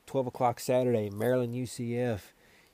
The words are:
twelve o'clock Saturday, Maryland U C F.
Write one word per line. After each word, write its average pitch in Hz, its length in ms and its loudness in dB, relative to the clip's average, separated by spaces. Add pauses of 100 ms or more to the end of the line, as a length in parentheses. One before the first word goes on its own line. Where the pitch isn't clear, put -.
twelve 131 220 0
o'clock 120 340 0
Saturday, 123 480 2
Maryland 120 440 0
U 123 120 -4
C 117 320 -4
F. 120 340 -2 (420)